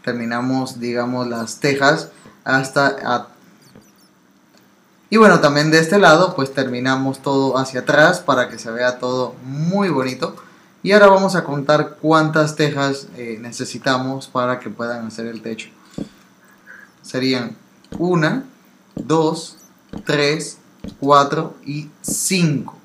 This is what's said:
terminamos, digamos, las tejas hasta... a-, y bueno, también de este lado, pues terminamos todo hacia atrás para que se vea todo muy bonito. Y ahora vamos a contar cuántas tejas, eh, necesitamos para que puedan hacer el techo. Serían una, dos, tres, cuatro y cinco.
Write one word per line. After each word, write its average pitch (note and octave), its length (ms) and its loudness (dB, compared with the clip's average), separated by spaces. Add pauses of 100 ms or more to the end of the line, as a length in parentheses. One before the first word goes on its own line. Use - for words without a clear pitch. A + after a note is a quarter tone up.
terminamos, B2 760 -4
digamos, A#2+ 480 -4
las A#2 320 -8
tejas C#3 520 0 (340)
hasta... C#3 600 0
a-, A#2+ 240 -4 (1800)
y G#3+ 60 0
bueno, G3+ 240 8
también D3+ 320 2
de D#3+ 80 6
este G3+ 180 2
lado, F3+ 380 6
pues C3+ 180 -4
terminamos C3 680 -4
todo C3+ 360 0
hacia B2+ 220 -4
atrás D3 400 4
para B2 280 0
que A#2 100 -14
se A#2 120 -12
vea B2 300 -2
todo B2+ 340 -4 (100)
muy E3+ 440 -2
bonito. C3+ 480 -4 (460)
Y F#3 100 2
ahora G#3 160 8
vamos F#3+ 260 4
a E3 80 2
contar D3 580 0
cuántas D#3 540 2
tejas, C#3 600 -2
eh, A#2 240 -12
necesitamos B2+ 880 -6
para B2 320 -4
que A2 100 -12
puedan A#2 360 -8
hacer A2+ 200 -10
el A2+ 160 -14
techo. A2+ 280 -12 (1300)
Serían B2+ 540 -4 (420)
una, F3 460 0 (500)
dos, D#3+ 640 -2 (460)
tres, D3 540 -2 (420)
cuatro C#3+ 640 2
y D3+ 260 -10 (100)
cinco. D#3+ 840 -2